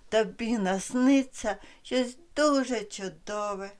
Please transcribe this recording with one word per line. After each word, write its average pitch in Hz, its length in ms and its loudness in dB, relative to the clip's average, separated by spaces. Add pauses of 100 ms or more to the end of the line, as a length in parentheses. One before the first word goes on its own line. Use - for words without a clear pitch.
тобі 220 480 0
насниться 233 1000 2 (280)
щось 247 340 -2 (180)
дуже 269 480 2
чудове 202 960 -8